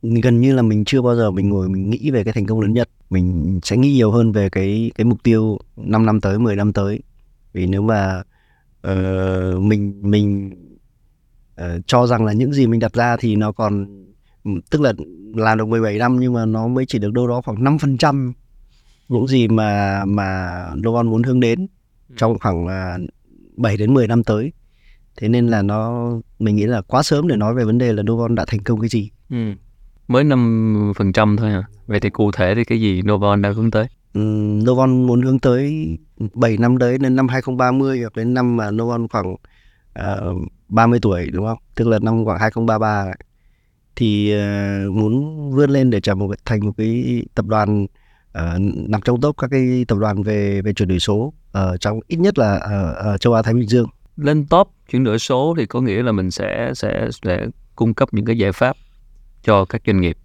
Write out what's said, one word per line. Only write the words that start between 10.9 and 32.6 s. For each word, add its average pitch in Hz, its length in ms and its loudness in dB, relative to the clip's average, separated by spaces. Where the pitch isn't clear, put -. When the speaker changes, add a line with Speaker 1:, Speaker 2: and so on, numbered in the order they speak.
Speaker 1:
ờ, 87 320 -8
cho 123 200 4
rằng 117 180 2
là 107 80 0
những 127 200 0
gì 139 140 2
mình 113 140 2
đặt 117 120 -2
ra 120 240 0
thì 110 200 0
nó 104 160 0
còn, 101 340 -2
ừ, 107 60 -6
tức 151 100 2
là 131 120 2
làm 110 240 2
được 110 100 -2
mười 113 120 0
bảy 107 180 0
năm 123 220 2
nhưng 127 120 0
mà 117 140 -2
nó 110 220 -2
mới 131 180 -2
chỉ 123 120 -4
được 104 140 -2
đâu 123 140 0
đó 120 180 -2
khoảng 113 200 -4
năm 147 140 2
phần 139 200 0
trăm 139 340 0
những 123 180 0
gì 127 220 2
mà, 101 560 0
mà 95 460 -2
Novon 117 240 0
muốn 110 120 2
hướng 127 180 2
đến 123 260 0
Speaker 2:
Ừ. 131 100 -20
Speaker 1:
trong 110 200 0
khoảng, 87 280 -2
à, 92 320 -6
bảy 104 200 0
đến 107 180 2
mười 123 120 4
năm 117 180 2
tới. 113 280 -2
Thế 107 120 -4
nên 120 180 4
là 110 160 2
nó, 113 480 -2
mình 104 180 0
nghĩ 104 100 0
là 113 160 0
quá 131 200 0
sớm 147 260 0
để 127 80 2
nói 107 180 0
về 123 100 0
vấn 110 140 2
đề 123 140 2
là 104 100 -2
Novon 117 320 0
đã 117 140 -2
thành 104 140 -4
công 113 180 0
cái 113 80 -2
gì. 107 220 -4
Speaker 2:
Ừ. 131 60 -6
Mới 127 160 4
năm 110 720 2
phần 98 160 0
trăm 104 240 4
thôi 107 140 0
hả? 98 120 -2
Vậy 104 140 -2
thì 104 100 0
cụ 104 220 0
thể 92 220 2
thì 117 100 0